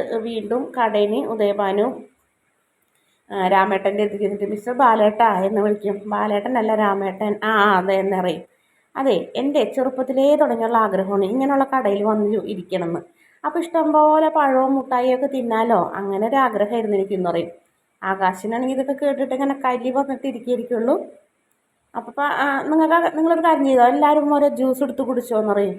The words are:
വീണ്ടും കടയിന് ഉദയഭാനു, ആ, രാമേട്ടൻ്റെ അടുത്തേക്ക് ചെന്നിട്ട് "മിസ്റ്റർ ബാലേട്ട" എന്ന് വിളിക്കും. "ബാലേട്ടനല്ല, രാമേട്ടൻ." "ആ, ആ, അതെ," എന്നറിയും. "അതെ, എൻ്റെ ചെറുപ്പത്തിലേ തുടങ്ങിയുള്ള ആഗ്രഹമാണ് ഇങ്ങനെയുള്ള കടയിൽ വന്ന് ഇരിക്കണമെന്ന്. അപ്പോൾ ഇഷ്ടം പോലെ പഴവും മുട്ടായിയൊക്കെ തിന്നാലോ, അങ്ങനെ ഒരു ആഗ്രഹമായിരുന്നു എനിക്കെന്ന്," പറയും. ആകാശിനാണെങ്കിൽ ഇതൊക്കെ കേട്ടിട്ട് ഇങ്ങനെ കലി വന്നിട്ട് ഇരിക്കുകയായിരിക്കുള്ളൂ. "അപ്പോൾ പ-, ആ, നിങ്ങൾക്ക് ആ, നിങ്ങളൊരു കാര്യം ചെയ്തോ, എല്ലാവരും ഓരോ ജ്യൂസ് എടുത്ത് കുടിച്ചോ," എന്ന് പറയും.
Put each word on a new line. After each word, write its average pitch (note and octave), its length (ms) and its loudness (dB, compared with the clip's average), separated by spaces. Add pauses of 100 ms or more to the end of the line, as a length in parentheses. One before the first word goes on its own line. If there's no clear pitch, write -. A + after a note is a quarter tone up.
(180)
വീണ്ടും A3+ 520 -4
കടയിന് G#3+ 560 0
ഉദയഭാനു, G3+ 600 0 (1400)
ആ, G3+ 60 -8 (120)
രാമേട്ടൻ്റെ G3 540 0
അടുത്തേക്ക് G3+ 220 -4
ചെന്നിട്ട് G3+ 220 -4
"മിസ്റ്റർ G#3+ 280 -6
ബാലേട്ട" A3 480 2 (200)
എന്ന് G3+ 180 0
വിളിക്കും. G#3 360 -2 (120)
"ബാലേട്ടനല്ല, G#3+ 680 -2
രാമേട്ടൻ." G3 580 0 (100)
"ആ, G#3+ 140 -2
ആ, G3+ 100 6 (100)
അതെ," F#3+ 220 2
എന്നറിയും. F#3 440 -2 (520)
"അതെ, C4+ 220 0 (180)
എൻ്റെ C#4 340 0
ചെറുപ്പത്തിലേ C4 580 -2 (100)
തുടങ്ങിയുള്ള A#3 420 2
ആഗ്രഹമാണ് G3 460 0
ഇങ്ങനെയുള്ള C4+ 440 0
കടയിൽ G#3+ 360 0
വന്ന് G#3+ 420 0
ഇരിക്കണമെന്ന്. F3 540 -6 (440)
അപ്പോൾ D4+ 160 -4
ഇഷ്ടം D#4+ 320 0
പോലെ D#4 360 6
പഴവും C#4 460 2
മുട്ടായിയൊക്കെ B3+ 540 0
തിന്നാലോ, A#3 520 0 (140)
അങ്ങനെ G3 320 -4
ഒരു B3+ 120 0
ആഗ്രഹമായിരുന്നു A3 580 0
എനിക്കെന്ന്," F#3+ 320 -2
പറയും. E3+ 220 -2 (520)
ആകാശിനാണെങ്കിൽ G3 760 -2
ഇതൊക്കെ C4+ 200 -2
കേട്ടിട്ട് C4+ 380 -2
ഇങ്ങനെ C#4 260 -2
കലി B3 300 -2
വന്നിട്ട് C4+ 380 -2
ഇരിക്കുകയായിരിക്കുള്ളൂ. A#3+ 680 -2 (1000)
"അപ്പോൾ - 180 -10
പ-, C#4+ 240 -2
ആ, C4 100 0 (180)
നിങ്ങൾക്ക് D#4+ 320 4
ആ, E4+ 40 4 (100)
നിങ്ങളൊരു D#4+ 320 0
കാര്യം D#4 240 2
ചെയ്തോ, C4 220 6
എല്ലാവരും D4 460 2
ഓരോ C#4+ 160 4
ജ്യൂസ് B3+ 320 0
എടുത്ത് C4+ 200 -2
കുടിച്ചോ," A#3+ 360 -4
എന്ന് G#3+ 140 0
പറയും. G3+ 260 0